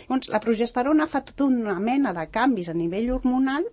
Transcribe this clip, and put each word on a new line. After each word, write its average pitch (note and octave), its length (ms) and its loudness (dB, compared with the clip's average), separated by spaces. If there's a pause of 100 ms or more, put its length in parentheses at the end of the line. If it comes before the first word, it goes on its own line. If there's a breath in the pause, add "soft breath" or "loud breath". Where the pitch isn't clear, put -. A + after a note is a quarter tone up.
Llavors, C4 300 -4
la G#3+ 100 0
progesterona B3 640 2
fa C4 160 -4
tota - 240 0
una A3 320 0
mena A#3+ 340 0
de E3 140 -6
canvis A3 420 0
a D#3+ 60 -4
nivell F#3+ 380 0
hormonal C4 600 0